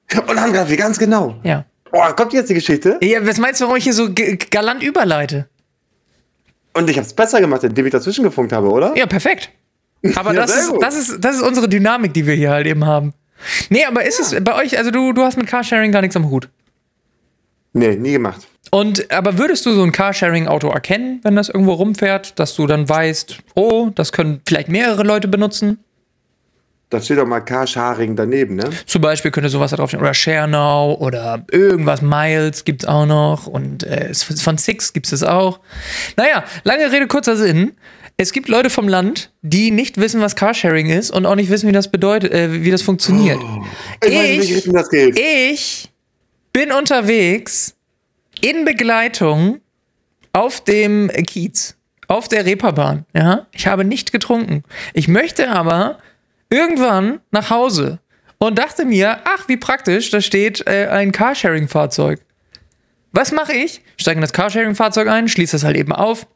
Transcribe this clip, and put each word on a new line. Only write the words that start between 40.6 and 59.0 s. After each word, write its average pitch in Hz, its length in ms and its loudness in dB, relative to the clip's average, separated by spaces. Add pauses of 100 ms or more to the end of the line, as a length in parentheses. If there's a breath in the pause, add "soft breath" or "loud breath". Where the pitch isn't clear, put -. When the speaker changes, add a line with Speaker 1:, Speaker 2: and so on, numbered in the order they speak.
Speaker 2:
ist 185 220 0
und 185 140 0
auch 196 100 2
nicht 196 140 0
wissen, 208 180 0
wie 202 60 4
das 196 180 2
bedeutet, 196 420 0
äh, 165 300 0
wie 175 80 2
das 185 100 2
funktioniert. 190 560 2
Speaker 1:
Oh, 113 260 -8 (420 loud breath)
ich 214 100 4
weiß, - 140 4
in 196 80 2
welche 196 60 2
Speaker 2:
Ich, 180 120 0
Speaker 1:
Richtung 185 180 0
das 170 160 2
geht. 139 300 4
Speaker 2:
ich 285 720 -2 (640)
bin 285 180 0
unterwegs 233 1040 0 (640)
in 311 240 0
Begleitung 226 960 0 (720)
auf 226 320 0
dem 208 460 2 (180)
Kiez, - 480 -6 (320)
auf 226 220 -2
der 214 160 0
Reeperbahn. 151 680 0
Ja? 170 380 2
Ich - 160 -6
habe 196 160 2
nicht 226 300 -4
getrunken. 226 500 -2 (300 loud breath)
Ich 147 140 0
möchte 247 420 2
aber 185 480 0 (520 soft breath)
irgendwann 254 720 2 (120)
nach 208 180 -2
Hause 185 500 0 (380 soft breath)
und 214 200 0
dachte 302 280 -2
mir, 220 400 2